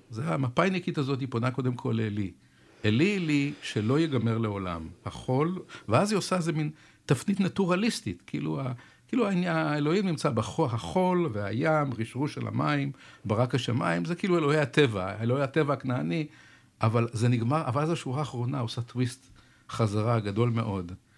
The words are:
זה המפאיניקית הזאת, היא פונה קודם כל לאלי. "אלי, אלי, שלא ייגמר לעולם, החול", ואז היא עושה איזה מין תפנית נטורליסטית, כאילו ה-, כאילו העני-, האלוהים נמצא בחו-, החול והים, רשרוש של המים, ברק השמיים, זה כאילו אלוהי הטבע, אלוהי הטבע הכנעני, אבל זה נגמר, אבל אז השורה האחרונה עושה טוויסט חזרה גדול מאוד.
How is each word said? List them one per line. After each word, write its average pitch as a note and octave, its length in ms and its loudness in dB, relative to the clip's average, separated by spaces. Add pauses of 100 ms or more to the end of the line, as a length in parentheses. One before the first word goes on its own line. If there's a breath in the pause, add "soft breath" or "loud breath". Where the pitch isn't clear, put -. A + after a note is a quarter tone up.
(100)
זה A2+ 140 -6
המפאיניקית E3 720 0
הזאת, C3+ 220 -2
היא C3+ 100 -4
פונה A#2+ 200 0
קודם B2+ 240 -2
כל A#2+ 220 -4
לאלי. G#2 340 -2 (540 soft breath)
"אלי, D3 320 4
אלי, D3 360 0 (100)
שלא A#2 360 0
ייגמר A#2 400 2
לעולם, F#2+ 500 -4 (160)
החול", D3+ 540 -2 (300 loud breath)
ואז F3+ 240 4
היא G3 60 2
עושה - 180 -2
איזה E3 160 0
מין D3+ 180 -2 (360 soft breath)
תפנית F#3+ 340 2
נטורליסטית, F#3 840 0
כאילו D3+ 340 -4
ה-, B2+ 120 -4 (360 loud breath)
כאילו A3+ 180 2
העני-, F3+ 220 0
האלוהים D#3+ 580 2
נמצא D#3 240 0
בחו-, A#2 360 0
החול F3 640 0
והים, C3+ 640 0
רשרוש B2 360 -4
של A#2+ 120 -6
המים, C#3 460 0 (320 loud breath)
ברק A#2 300 2
השמיים, E3+ 500 0
זה E3+ 100 -2
כאילו F3 240 2
אלוהי D3+ 200 4
הטבע, A2 640 2
אלוהי B2+ 200 2
הטבע C#3+ 320 2
הכנעני, D3+ 520 -2 (540 loud breath)
אבל A#2 320 2
זה A#2 160 2
נגמר, B2 380 2
אבל C3 160 0
אז D#3+ 80 0
השורה C#3 280 -4
האחרונה B2+ 420 -4
עושה A#2 220 -4
טוויסט - 480 -4 (400 soft breath)
חזרה A2 500 2
גדול G#2 300 2
מאוד. G2 420 -2 (260 soft breath)